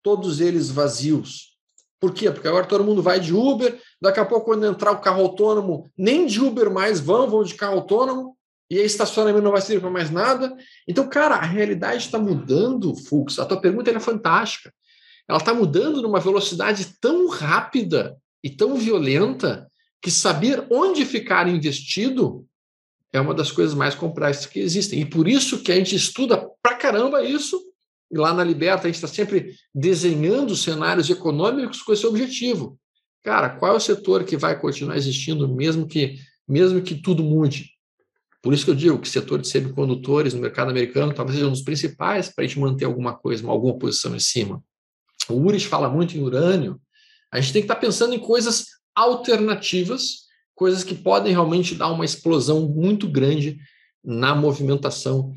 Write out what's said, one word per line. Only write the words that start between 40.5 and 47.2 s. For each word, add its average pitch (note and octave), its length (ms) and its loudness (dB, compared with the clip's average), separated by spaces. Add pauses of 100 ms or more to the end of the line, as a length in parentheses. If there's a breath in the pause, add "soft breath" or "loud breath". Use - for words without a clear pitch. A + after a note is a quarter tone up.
americano B2+ 420 0
talvez C3+ 240 -4
seja C#3+ 120 0
um C3+ 40 0
dos B2+ 100 -4
principais D#3 720 -4
pra C#3 140 -2
gente C3 120 -8
manter C3+ 260 0
alguma B2 300 -4
coisa, A2+ 320 -4
alguma A#2+ 300 0
posição - 380 -4
em A2+ 60 -8
cima. G2+ 420 -2 (680)
O A#2 60 -4
Ures F3+ 300 2
fala D3 240 -2
muito D3+ 280 -2
em D3 60 -4
urânio. C#3+ 580 0 (520 soft breath)